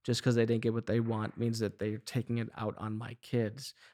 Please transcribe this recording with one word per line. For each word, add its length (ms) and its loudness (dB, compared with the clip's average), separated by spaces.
just 180 0
'cause 140 4
they 100 6
didn't 180 2
get 100 2
what 120 -2
they 140 2
want 380 -2
means 220 0
that 200 -2
they're 200 -2
taking 400 -2
it 180 -4
out 200 -2
on 200 -4
my 240 -8
kids. 520 -2